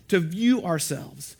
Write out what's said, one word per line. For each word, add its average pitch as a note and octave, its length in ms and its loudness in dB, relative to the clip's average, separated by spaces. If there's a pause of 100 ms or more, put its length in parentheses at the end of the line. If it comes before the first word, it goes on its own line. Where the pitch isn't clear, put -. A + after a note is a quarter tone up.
(100)
to F#3+ 100 4
view G#3 440 2
ourselves. D3 760 -4